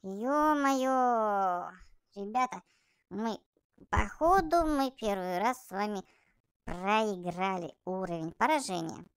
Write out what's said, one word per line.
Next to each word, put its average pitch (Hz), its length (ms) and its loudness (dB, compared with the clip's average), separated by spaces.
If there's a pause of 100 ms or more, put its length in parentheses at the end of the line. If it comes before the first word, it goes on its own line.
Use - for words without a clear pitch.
Е-мое. 247 1700 2 (460)
Ребята, 202 480 -2 (460)
мы... 214 300 -4 (500)
Походу, 330 760 4
мы 277 260 0
первый 185 480 -2
раз 247 280 0
с - 40 -14
вами 208 320 -4 (640)
проиграли 185 1080 -2 (100)
уровень. 175 480 -4
Поражение. 190 720 -2 (120)